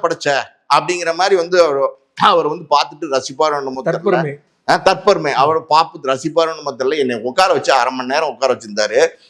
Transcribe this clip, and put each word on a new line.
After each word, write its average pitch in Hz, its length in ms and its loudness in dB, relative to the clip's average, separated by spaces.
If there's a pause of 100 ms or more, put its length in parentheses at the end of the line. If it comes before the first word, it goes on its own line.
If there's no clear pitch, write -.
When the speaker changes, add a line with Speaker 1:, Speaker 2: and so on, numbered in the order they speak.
Speaker 1:
படைச்ச?" 147 380 -2 (340)
அப்படிங்கிற 165 400 0
மாதிரி 190 220 2
வந்து 175 260 2
அவர், 139 360 0 (220)
அவர் 180 280 4
வந்து 170 220 -8
பார்த்துட்டு 151 440 -2
ரசிப்பாரோ 143 440 -2
என்னமோ 131 240 -8
தெரியல. - 20 -12
Speaker 2:
தற்பெருமை. 160 500 -2 (340)
Speaker 1:
ஆ, 170 160 2
தற்பெருமை. 180 480 2
அவரை 147 360 2
பார்த்து 151 440 0
ரசிப்பாரோ 160 380 0
என்னமோ 147 280 -10
தெரியல. 135 200 -2
என்னை 123 240 -2
உட்கார 180 300 0
வச்சு 170 200 0
அரை 131 200 4
மணி 127 200 -6
நேரம் 156 160 0
உட்கார 127 260 0
வச்சிருந்தாரு. 107 520 0 (240)